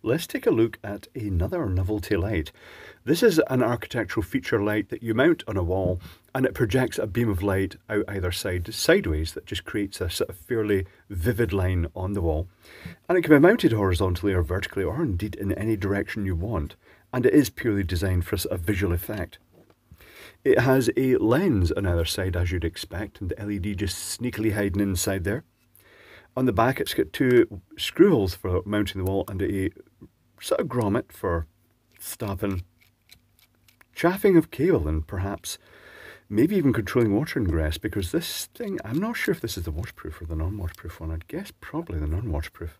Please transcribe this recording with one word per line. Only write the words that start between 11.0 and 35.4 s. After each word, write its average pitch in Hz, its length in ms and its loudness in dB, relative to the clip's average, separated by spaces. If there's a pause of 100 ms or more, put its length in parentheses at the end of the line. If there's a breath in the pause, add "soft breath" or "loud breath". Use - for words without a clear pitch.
vivid 104 420 0
line 92 420 0
on 92 200 -6
the 98 80 -2
wall. 82 260 0 (600 loud breath)
And 185 80 4
it 170 60 2
can 156 120 8
be 139 40 8
mounted 175 340 6
horizontally 95 580 2
or 90 120 2
vertically, 90 420 -2
or 127 180 -2
indeed 98 320 -2
in 98 160 -4
any 110 240 -2
direction 101 500 -2
you 90 120 -2
want. 87 400 -4 (340 soft breath)
And 123 140 0
it - 80 6
is 139 160 6
purely 101 340 -2
designed 90 420 0
for - 100 -2
a 90 40 -4
sort - 160 -4
of 87 60 -6
visual 92 320 0
effect. 90 460 -6 (1080 loud breath)
It 131 140 6
has 131 360 4
a 131 220 4
lens 113 560 4
on 98 120 -2
either 85 200 2
side, 92 320 -2
as 90 120 0
you'd 87 140 -2
expect, - 560 -8
and 92 100 -8
the - 120 -6
L 104 100 -6
E 101 80 -4
D 98 160 -4
just - 420 -6
sneakily 110 360 -2
hiding 101 280 0
inside 95 440 0
there. 113 180 -2 (920 loud breath)
On 131 80 2
the 120 80 2
back, 120 260 2
it's - 140 -4
got - 180 -2
two 123 500 4 (160)
screw - 340 4
holes 98 240 2
for 92 280 -2
mounting 101 400 -2
the 92 80 0
wall 98 160 -2
and 95 140 -6
a 95 300 0 (680)
sort - 220 -2
of 175 60 -2
grommet 110 440 -2
for 85 360 -4 (520)
stopping 98 600 -6 (1300)
chaffing 185 420 4
of 156 140 4
cable 135 360 2
and 78 200 -2
perhaps 98 500 -6 (720 loud breath)